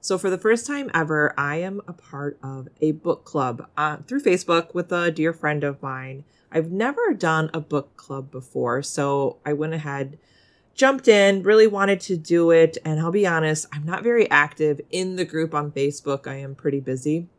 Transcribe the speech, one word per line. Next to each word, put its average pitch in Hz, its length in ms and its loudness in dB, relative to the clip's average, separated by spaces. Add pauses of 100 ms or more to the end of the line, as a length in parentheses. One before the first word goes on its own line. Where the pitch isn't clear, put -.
So 190 160 -2
for 185 120 -2
the 185 80 0
first 220 280 2
time 285 280 -6
ever, 151 440 2
I 143 200 -2
am 190 280 -6
a 180 60 -16
part 143 500 -10
of 135 280 -12 (100)
a 151 140 2
book - 320 -4
club, 127 500 -4
uh, 151 220 -2 (100)
through 277 140 -4
Facebook 175 520 2
with 175 200 -4
a 175 180 0
dear 160 220 0
friend 151 280 -2
of 143 220 -4
mine. 131 400 -10 (300)
I've 165 180 -2
never 277 420 0
done 160 400 0
a 165 60 -4
book 147 380 -6
club 135 340 -12
before, 127 500 -4
so 139 640 -2
I 147 60 -4
went 151 220 -4
ahead, 139 440 -8 (560)
jumped 262 360 2
in, 196 340 6
really 220 240 8
wanted 196 320 2
to 190 160 -4
do 165 340 2
it. 165 360 6
And 156 160 -2
I'll 165 100 -2
be 196 160 2
honest, 156 460 0
I'm 147 120 -8
not 175 160 -6
very 226 300 2
active 147 480 2 (100)
in 185 280 -4
the 180 80 -2
group 160 280 -4
on 147 200 -4
Facebook. 139 540 -4
I 135 80 -10
am 135 200 -12
pretty 139 240 -2
busy 135 480 -4 (120)